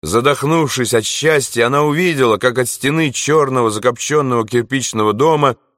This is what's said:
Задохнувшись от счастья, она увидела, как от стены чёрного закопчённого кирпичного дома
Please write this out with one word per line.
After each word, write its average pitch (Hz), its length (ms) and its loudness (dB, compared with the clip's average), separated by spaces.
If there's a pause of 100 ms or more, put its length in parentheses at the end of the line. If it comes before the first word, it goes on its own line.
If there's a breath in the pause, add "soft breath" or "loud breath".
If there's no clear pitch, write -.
Задохнувшись 131 880 0
от 110 140 0
счастья, 139 600 0
она 143 160 0
увидела, 147 540 2
как 120 220 0
от 123 100 -2
стены 151 420 -2
чёрного 131 600 0
закопчённого 120 760 0
кирпичного 113 680 -2
дома 143 420 2 (220)